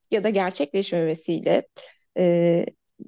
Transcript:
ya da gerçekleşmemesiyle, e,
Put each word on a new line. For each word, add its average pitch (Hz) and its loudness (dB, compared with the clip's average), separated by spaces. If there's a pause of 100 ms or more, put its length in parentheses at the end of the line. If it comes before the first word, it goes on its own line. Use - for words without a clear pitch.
(100)
ya 208 0
da 214 0
gerçekleşmemesiyle, 180 -2 (500)
e, 170 2 (420)